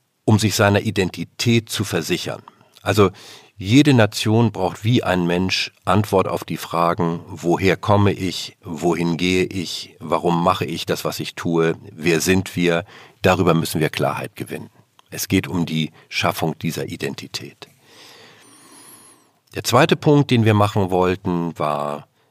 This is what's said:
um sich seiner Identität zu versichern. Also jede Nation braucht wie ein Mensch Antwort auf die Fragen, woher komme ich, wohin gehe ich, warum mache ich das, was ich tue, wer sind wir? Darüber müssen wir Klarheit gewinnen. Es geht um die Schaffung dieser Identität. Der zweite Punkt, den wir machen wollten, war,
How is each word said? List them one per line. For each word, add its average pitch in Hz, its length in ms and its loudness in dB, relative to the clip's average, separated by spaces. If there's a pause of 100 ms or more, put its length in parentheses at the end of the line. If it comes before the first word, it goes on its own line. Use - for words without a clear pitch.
(260)
um 110 140 4
sich 107 160 0
seiner 101 260 4
Identität 104 880 -2
zu - 140 -4
versichern. - 580 -4 (400)
Also 101 300 4 (440)
jede 135 380 4
Nation 110 580 2
braucht 92 320 -4
wie 117 200 2
ein 90 220 0
Mensch 90 460 -2 (140)
Antwort 95 420 2
auf - 160 -6
die 82 140 -8
Fragen, 85 720 -2
woher 85 500 0
komme 101 340 2
ich, - 500 -8
wohin 85 560 -2
gehe 92 280 0
ich, - 540 -10
warum 85 440 0
mache 90 220 0
ich 82 200 -6
das, 80 200 -4
was 76 140 -6
ich - 160 -10
tue, 82 400 0 (160)
wer 80 280 -2
sind 92 360 0
wir? 85 300 0 (360)
Darüber 92 320 4
müssen 80 280 -2
wir 73 80 2
Klarheit 69 460 -4
gewinnen. 71 340 -12 (400)
Es 78 180 -10
geht 95 200 0
um 85 180 -2
die 78 260 -4 (180)
Schaffung - 500 -4
dieser 73 280 -6
Identität. - 800 -12 (1900)
Der - 80 -8
zweite 156 320 4
Punkt, 147 340 4
den 117 160 4
wir 110 80 6
machen 101 380 2
wollten, 90 680 0
war, 73 500 -4 (240)